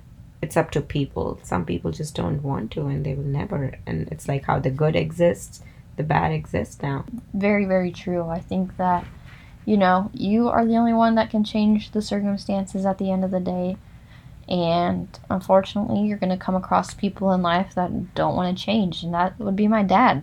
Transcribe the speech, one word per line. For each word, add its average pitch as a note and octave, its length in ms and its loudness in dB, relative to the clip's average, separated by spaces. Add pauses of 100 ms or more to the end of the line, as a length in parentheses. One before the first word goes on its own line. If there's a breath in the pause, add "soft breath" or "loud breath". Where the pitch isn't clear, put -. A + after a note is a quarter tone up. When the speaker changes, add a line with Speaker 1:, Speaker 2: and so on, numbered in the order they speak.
(420)
Speaker 1:
it's D3+ 140 -2
up D#3 160 2
to D3 80 0
people. - 640 -4
Some F3 220 -2
people F3 260 -4
just D#3 240 -8
don't D#3 280 -4
want C#3+ 300 -4
to, D3 140 -4
and D3 180 -2
they D3+ 100 -4
will C#3+ 100 -6
never. C#3+ 500 -4 (120)
And D#3+ 220 -4
it's - 200 -10
like C#3 160 -2
how D3 140 0
the C3+ 120 0
good D3+ 260 0
exists, E3+ 680 0 (340 soft breath)
the D3+ 60 -4
bad D#3 300 2
exists - 500 -4
now. C#3 220 -4 (280)
Speaker 2:
Very, G3+ 320 2
very F#3 260 2
true. F3 380 -4
I E3+ 120 -4
think F#3 360 -4
that, F3+ 300 0 (580 loud breath)
you G#3+ 140 4
know, F#3 340 4
you A3 360 2
are A#3 180 4
the A3+ 100 4
only A#3 160 4
one A3+ 220 4
that A3 160 2
can G#3+ 140 2
change G#3+ 480 2
the G#3+ 100 0
circumstances G3+ 840 -2
at F#3+ 140 0
the F#3+ 120 0
end F#3 140 2
of F#3 60 -2
the F#3 100 0
day. F3+ 380 -2 (680 soft breath)
And F3 600 0 (220)
unfortunately, G3 720 2
you're G#3 160 -2
gonna F#3 180 0
come F#3 180 -2
across F#3 380 0
people F#3+ 400 0
in F#3 80 2
life F3 360 0
that F3+ 380 -4
don't D#3 220 0
wanna F3+ 160 0
change. F#3 500 0
And E3+ 120 -4
that F3+ 260 0
would G3 160 -2
be G#3 100 4
my A3 160 4
dad, F#3+ 400 4